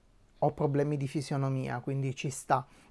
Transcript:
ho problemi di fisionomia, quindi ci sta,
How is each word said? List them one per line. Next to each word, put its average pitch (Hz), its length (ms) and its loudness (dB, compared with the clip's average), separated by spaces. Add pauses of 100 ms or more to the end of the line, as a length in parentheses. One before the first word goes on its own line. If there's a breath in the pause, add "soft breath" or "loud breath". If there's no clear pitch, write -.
(360)
ho 147 140 4
problemi 143 460 2
di 139 100 -2
fisionomia, 135 720 -2
quindi 135 380 -4
ci 147 140 -4
sta, - 360 0 (240 soft breath)